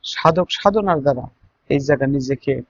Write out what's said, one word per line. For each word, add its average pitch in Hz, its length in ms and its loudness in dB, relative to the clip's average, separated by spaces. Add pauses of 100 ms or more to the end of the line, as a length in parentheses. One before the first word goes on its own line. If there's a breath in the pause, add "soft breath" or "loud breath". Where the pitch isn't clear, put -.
সাধক 165 460 2
সাধনার 202 520 0
দ্বারা 135 260 -2 (420)
এই 143 100 2
জায়গা 135 280 0
নিজেকে 135 640 -2